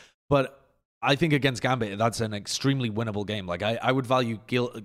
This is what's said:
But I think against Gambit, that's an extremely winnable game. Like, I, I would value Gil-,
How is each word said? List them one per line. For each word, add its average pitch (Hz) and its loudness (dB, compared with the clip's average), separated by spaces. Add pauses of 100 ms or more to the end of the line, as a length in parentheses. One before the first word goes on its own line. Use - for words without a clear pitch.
(300)
But 139 2 (400)
I 135 4
think 156 2
against 131 0
Gambit, 113 0
that's 113 0
an 110 -2
extremely 127 -2
winnable 104 -2
game. 104 -6
Like, 87 -4
I, 110 0
I 123 2
would 131 0
value 117 2
Gil-, 120 -2